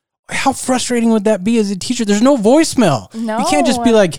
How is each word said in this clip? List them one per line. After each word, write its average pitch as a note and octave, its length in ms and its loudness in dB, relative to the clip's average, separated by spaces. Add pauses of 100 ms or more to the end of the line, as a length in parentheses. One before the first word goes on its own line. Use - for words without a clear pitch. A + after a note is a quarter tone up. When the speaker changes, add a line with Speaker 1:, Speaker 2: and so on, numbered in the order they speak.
(300)
Speaker 1:
How - 240 -2
frustrating B3 580 -2
would A3 140 0
that G#3 180 0
be A#3 140 0
as G#3 140 0
a G3+ 60 -6
teacher? A#3+ 280 -6
There's G3+ 160 0
no C4+ 160 4
voicemail. G#3 760 2
You A3+ 360 -4
can't F#4 180 2
just A#3+ 160 -2
be B3 80 2
Speaker 2:
No. A3+ 60 4
Speaker 1:
like, F#3+ 220 2